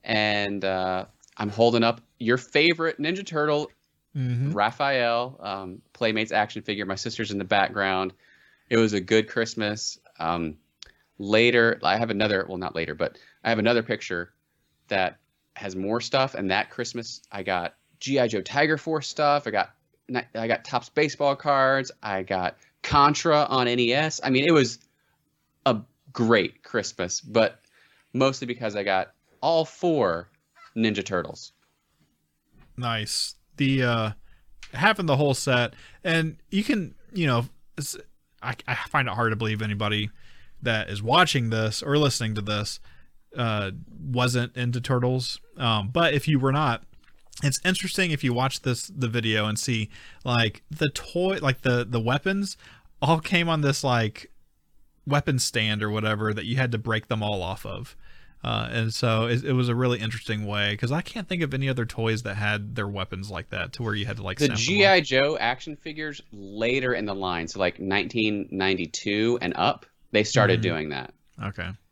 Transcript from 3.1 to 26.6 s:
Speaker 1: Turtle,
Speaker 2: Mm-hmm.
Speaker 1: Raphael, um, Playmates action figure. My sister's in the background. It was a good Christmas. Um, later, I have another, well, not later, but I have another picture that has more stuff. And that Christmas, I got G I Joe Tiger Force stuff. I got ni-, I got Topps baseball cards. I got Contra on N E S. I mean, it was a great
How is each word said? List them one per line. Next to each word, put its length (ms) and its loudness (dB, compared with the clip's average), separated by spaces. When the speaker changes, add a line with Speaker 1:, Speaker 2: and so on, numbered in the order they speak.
Speaker 1:
Turtle, 440 0
Speaker 2:
Mm-hmm. 360 -2
Speaker 1:
Raphael, 880 0
um, 420 -8
Playmates 380 0
action 320 0
figure. 240 -4
My 80 -4
sister's 380 -6
in 60 -4
the 60 -4
background. 680 0
It 60 2
was 160 4
a 80 0
good 280 2
Christmas. 720 -4
Um, 360 -2
later, 640 4
I 140 4
have 140 -2
another, 380 0
well, 80 -8
not 200 -6
later, 180 -4
but 240 -4
I 60 -2
have 100 2
another 240 4
picture 500 -6
that 320 -2
has 180 -10
more 260 -2
stuff. 360 -2
And 160 -4
that 180 0
Christmas, 520 -10
I 100 -10
got 320 -4
G 220 0
I 80 2
Joe 120 -2
Tiger 380 0
Force 300 -6
stuff. 400 0
I 20 -4
got 240 -2
ni-, 140 -2
I 120 -4
got 180 0
Topps 240 -4
baseball 480 0
cards. 540 2
I 200 -4
got 340 -2
Contra 680 6
on 200 2
N 100 2
E 140 4
S. 300 0
I 80 0
mean, 160 4
it 60 6
was 260 4
a 120 4
great 500 2